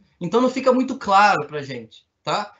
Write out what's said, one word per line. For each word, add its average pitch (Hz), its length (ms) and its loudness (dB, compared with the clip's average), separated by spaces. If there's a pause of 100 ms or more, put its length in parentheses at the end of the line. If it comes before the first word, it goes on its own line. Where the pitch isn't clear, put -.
(200)
Então 175 200 0
não 254 80 2
fica 262 240 0
muito 254 240 0
claro 190 520 2
pra 147 140 -8
gente, 120 440 -14 (160)
tá? 196 380 -6